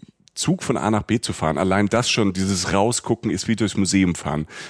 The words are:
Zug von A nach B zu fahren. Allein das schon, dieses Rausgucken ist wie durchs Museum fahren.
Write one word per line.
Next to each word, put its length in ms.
Zug 300
von 120
A 140
nach 140
B 180
zu 120
fahren. 260
Allein 260
das 240
schon, 240
dieses 400
Rausgucken 560
ist 180
wie 80
durchs 220
Museum 380
fahren. 320